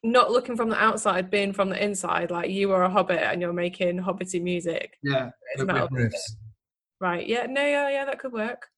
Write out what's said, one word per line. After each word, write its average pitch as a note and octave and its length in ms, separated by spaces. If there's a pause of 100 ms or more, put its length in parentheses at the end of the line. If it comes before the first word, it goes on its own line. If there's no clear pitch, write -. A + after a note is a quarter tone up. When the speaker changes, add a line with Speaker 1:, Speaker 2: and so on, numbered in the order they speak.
Speaker 1:
not A#3 240
looking B3 260
from A3+ 140
the G#3 120
outside, G3 480
being G3+ 220
from G3 180
the - 120
inside, F3 480
like, F3 200
you G3 220
are F#3 120
a F#3 60
hobbit F3+ 320
and A2+ 180
you're F3 120
making F3 460
hobbity F#3 440
music. F3 600
Speaker 2:
Yeah, C3 280 (220)
Speaker 1:
It's - 80
Speaker 2:
with C3 60
Speaker 1:
metal - 220
Speaker 2:
riffs. C3 100
Speaker 1:
music. A#2 220 (800)
Right, F3 260
yeah, A#3+ 200
no, C#4 180
yeah, C#4+ 260
yeah, C#4 160
that C4+ 120
could C4 140
work. A3+ 340 (120)